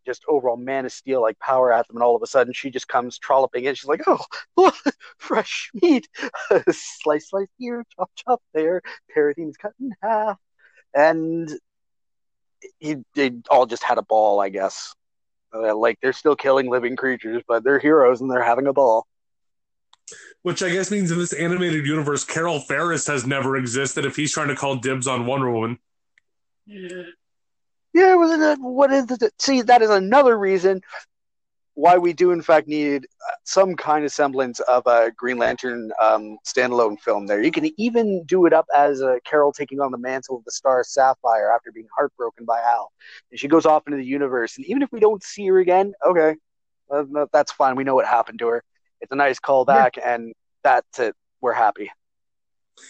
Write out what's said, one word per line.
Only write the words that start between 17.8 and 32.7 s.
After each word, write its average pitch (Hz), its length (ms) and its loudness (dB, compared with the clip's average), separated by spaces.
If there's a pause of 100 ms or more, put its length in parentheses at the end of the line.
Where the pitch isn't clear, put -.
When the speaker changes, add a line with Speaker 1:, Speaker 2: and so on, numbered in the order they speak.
Speaker 1:
and 131 80 -6
they're 127 140 -2
having 120 240 2
a 139 60 0
ball. 120 340 2 (1400)
Speaker 2:
Which 175 180 -4
I 185 80 -2
guess 185 220 -2
means 196 200 -2
in 170 60 -2
this 175 160 -4
animated 170 520 -2
universe, 147 380 -2
Carol 160 360 -4
Ferris 147 480 -4
has 139 180 -4
never 135 300 -2
existed 131 500 -4
if 127 100 -6
he's 147 180 -4
trying 151 160 -4
to 139 60 -4
call 139 200 -4
dibs 131 320 -4
on 123 180 -4
Wonder 131 240 -2
Woman. 117 300 -4 (880)
Speaker 1:
Yeah. 185 360 -16 (880)
Yeah, 370 220 6
well, 339 140 4
then, 320 120 0
uh, 302 140 2
what 269 360 0
is 269 140 2
the, 220 320 -2
see, 262 260 0
that 240 180 6
is 220 80 4
another 220 500 4
reason 190 420 0 (920)
why 170 240 4
we 175 160 0
do, 180 180 2
in 170 100 -2
fact, 156 260 2
need, 147 380 -4